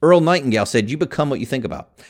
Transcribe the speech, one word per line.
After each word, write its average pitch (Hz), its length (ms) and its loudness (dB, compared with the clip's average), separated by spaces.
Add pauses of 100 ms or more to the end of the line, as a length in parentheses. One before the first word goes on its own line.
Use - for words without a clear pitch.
Earl 170 200 6
Nightingale 139 440 0
said, 107 240 0
"You 139 60 -6
become 151 340 -4
what 135 120 -4
you 117 40 -6
think 127 200 -6
about." - 260 -12 (180)